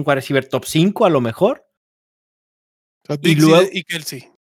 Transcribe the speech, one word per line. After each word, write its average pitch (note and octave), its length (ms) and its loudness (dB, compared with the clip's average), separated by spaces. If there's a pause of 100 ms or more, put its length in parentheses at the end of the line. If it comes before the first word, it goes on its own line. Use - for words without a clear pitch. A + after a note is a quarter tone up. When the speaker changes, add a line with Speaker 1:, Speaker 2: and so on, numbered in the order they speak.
Speaker 1:
wide C#3+ 100 0
receiver C3 320 -4
top B2+ 180 -6
cinco F#3+ 400 0
a F#3 60 4
lo C#3 100 2
mejor. F3 460 -2 (1400)
Speaker 2:
O - 40 -20
sea, D3 140 -6
Speaker 1:
Y D#3+ 140 2
Speaker 2:
Dixie D#3 140 4
Speaker 1:
luego F3+ 220 4
Speaker 2:
y F#3+ 120 -8
Kelce. - 480 -14 (260)